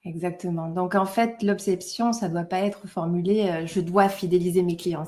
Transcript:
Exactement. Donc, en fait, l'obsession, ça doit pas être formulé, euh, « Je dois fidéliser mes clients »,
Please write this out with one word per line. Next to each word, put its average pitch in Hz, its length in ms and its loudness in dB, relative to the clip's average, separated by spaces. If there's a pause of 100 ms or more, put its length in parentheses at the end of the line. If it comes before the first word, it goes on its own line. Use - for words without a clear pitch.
Exactement. 170 640 -4
Donc, 180 260 -2
en 196 100 4
fait, 226 380 0
l'obsession, 202 680 0
ça 214 160 -2
doit 170 160 -2
pas 185 160 -2
être 202 260 -4
formulé, 175 640 0
euh, « 165 180 -2
Je 180 140 -2
dois 190 280 4
fidéliser 180 540 2
mes 175 120 2
clients », 165 320 -4